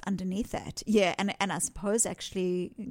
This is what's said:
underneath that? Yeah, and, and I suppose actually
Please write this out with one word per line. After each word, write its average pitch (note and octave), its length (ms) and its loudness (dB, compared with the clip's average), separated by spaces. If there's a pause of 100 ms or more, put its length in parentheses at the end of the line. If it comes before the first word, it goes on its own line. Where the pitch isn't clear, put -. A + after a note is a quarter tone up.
underneath F#3+ 460 -2
that? - 340 -6
Yeah, G3+ 320 6
and, G3+ 220 0
and F#3 140 0
I C#3+ 60 -2
suppose G#3 460 0
actually F3+ 680 -2 (180)